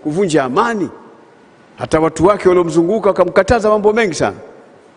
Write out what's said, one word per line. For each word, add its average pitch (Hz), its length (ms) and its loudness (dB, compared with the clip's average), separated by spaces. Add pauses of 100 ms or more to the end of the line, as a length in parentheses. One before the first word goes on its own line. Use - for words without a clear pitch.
kuvunja 151 420 0
amani. 196 440 -2 (880)
Hata 156 220 -2
watu 160 260 0
wake 196 220 2
waliomzunguka 175 600 2
wakamkataza 190 600 0
mambo 214 240 2
mengi 214 220 -2
sana, 104 220 -4 (600)